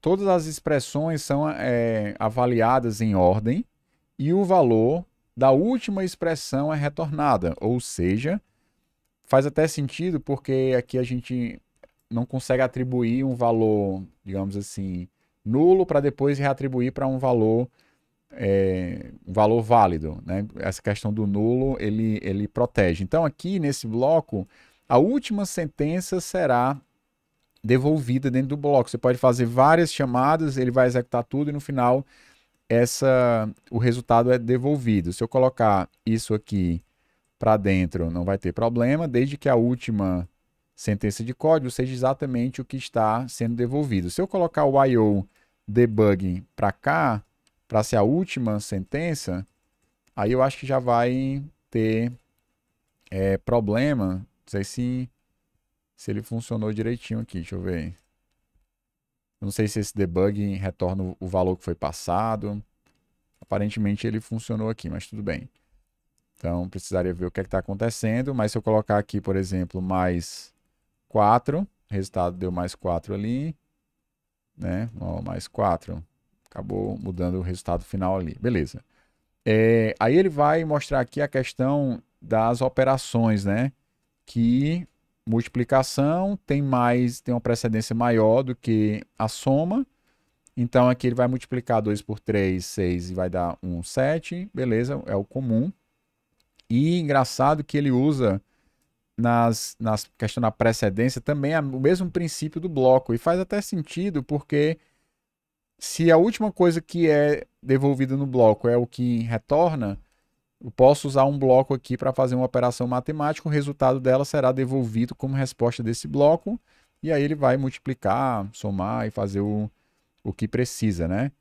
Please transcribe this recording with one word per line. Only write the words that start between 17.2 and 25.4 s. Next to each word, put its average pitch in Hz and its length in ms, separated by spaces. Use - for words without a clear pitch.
valor, 120 480
é, 92 800
um 92 80
valor 110 300
válido, 87 640
né? 95 180
Essa - 260
questão 104 300
do 107 120
nulo, 117 540
ele, 107 420
ele 101 280
protege. 98 560
Então, 160 200
aqui 190 360
nesse 139 260
bloco, 120 600
a 123 100
última 202 480